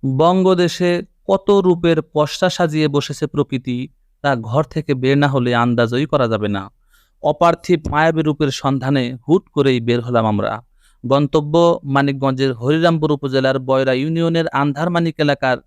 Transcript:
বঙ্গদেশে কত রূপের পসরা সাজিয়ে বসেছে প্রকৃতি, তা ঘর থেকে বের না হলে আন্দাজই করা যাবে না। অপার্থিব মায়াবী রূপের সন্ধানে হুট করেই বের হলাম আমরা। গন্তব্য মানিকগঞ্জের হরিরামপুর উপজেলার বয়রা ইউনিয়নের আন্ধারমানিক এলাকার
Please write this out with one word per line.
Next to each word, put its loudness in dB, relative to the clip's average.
বঙ্গদেশে 2
কত 0
রূপের 4
পসরা -2
সাজিয়ে 0
বসেছে -2
প্রকৃতি, -4
তা 0
ঘর -2
থেকে -4
বের 0
না 4
হলে 0
আন্দাজই 2
করা 0
যাবে -2
না। -6
অপার্থিব 0
মায়াবী 0
রূপের -2
সন্ধানে -2
হুট 2
করেই 2
বের -2
হলাম 0
আমরা। -2
গন্তব্য 2
মানিকগঞ্জের -2
হরিরামপুর 0
উপজেলার 0
বয়রা 0
ইউনিয়নের -2
আন্ধারমানিক -2
এলাকার 0